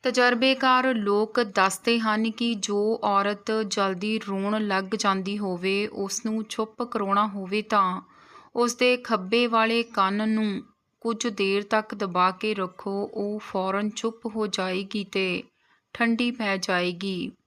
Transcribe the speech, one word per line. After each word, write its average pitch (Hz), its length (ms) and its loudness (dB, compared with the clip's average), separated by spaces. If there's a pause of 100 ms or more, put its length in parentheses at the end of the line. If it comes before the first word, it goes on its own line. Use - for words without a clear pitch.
ਤਜਰਬੇਕਾਰ 254 920 4
ਲੋਕ 208 460 2
ਦੱਸਦੇ 202 600 2
ਹਨ 220 300 0
ਕਿ 233 240 -2
ਜੋ 208 500 -2
ਔਰਤ 202 480 0 (160)
ਜਲਦੀ 196 500 -2
ਰੋਣ 208 480 -2
ਲੱਗ 190 180 0
ਜਾਂਦੀ 196 540 -2
ਹੋਵੇ, 196 480 -2
ਉਸ 196 400 -6
ਨੂੰ 220 180 -2
ਚੁੱਪ 220 380 -6
ਕਰਾਉਣਾ 208 440 0
ਹੋਵੇ, 202 360 -4
ਤਾਂ 190 380 2 (560)
ਉਸ 240 180 2
ਦੇ 247 220 4
ਖੱਬੇ 233 500 0
ਵਾਲੇ 226 360 2
ਕੰਨ 208 460 0
ਨੂੰ 214 340 0 (380)
ਕੁਝ 226 260 -2
ਦੇਰ 202 360 0
ਤੱਕ 214 320 0
ਦਬਾ 185 360 2
ਕੇ 214 240 -4
ਰੱਖੋ। 196 600 -4
ਉਹ 208 240 -4
ਫੌਰਨ 196 520 -2
ਚੁੱਪ 226 360 -6 (100)
ਹੋ 214 100 0
ਜਾਏਗੀ 190 580 -2
ਤੇ 190 380 -2 (520)
ਠੰਡੀ 233 360 2
ਪੈ 214 260 -2
ਜਾਏਗੀ। 180 760 -2 (140)